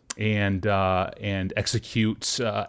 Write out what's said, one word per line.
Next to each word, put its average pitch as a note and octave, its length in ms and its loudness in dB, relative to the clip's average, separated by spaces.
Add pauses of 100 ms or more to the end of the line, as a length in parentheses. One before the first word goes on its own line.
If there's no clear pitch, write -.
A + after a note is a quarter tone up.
(180)
and, G#2 500 2
uh, F#2+ 440 2 (100)
and F#2+ 340 -2
execute, A2 880 0
uh, G#2 280 -2